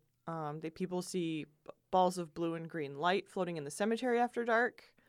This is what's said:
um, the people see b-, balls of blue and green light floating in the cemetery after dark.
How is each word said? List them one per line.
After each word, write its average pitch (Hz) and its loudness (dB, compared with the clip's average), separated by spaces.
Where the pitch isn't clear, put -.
um, 156 -6
the 160 -6
people 180 -4
see 165 -4
b-, - -16
balls 185 6
of 170 -6
blue 170 -2
and 165 -6
green 143 -6
light 175 2
floating 175 -2
in 147 -6
the 143 -8
cemetery 226 2
after 240 0
dark. 233 2